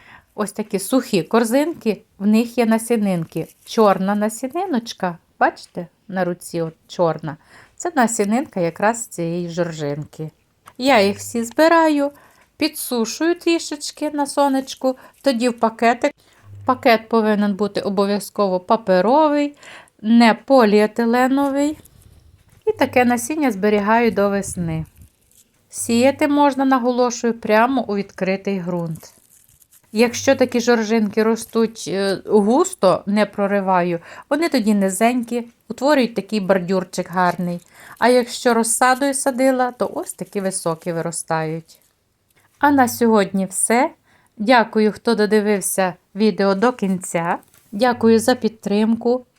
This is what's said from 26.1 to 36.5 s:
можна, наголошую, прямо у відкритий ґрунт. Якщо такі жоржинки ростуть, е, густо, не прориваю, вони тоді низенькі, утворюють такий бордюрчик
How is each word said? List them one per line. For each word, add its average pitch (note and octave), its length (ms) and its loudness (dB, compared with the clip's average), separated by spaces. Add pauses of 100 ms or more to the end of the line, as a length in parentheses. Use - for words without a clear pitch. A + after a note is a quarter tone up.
можна, C#4+ 380 2
наголошую, B3 680 0
прямо A3+ 540 0
у G#3 80 -4
відкритий G3 640 -4
ґрунт. E3+ 540 -8 (840)
Якщо A#3 400 2
такі B3+ 240 0
жоржинки A3 640 0
ростуть, A3+ 640 -2
е, G3 380 -2
густо, G#3 800 2
не G#3 200 0
прориваю, F#3+ 720 0 (300)
вони D#4+ 200 0
тоді A3 240 0
низенькі, A#3 720 -2 (220)
утворюють B3+ 460 0
такий G#3+ 240 -4
бордюрчик F#3 720 -2